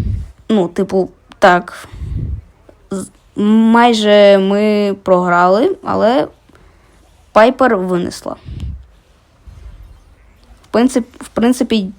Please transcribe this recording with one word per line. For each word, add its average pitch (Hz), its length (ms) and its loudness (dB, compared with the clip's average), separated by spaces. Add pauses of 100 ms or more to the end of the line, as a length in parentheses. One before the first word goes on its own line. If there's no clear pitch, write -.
(500)
Ну, 202 180 0
типу, 185 420 -4 (300)
так. 180 480 0 (1040)
З-, 190 180 -10 (260)
майже 214 1000 4
ми 202 680 0
програли, 180 800 0
але 202 440 -2 (1040)
Пайпер 240 460 2
винесла. 180 580 -6 (2250)
В - 120 -8
принцип-, 240 480 -2
в - 40 -20
принципі, 226 720 -2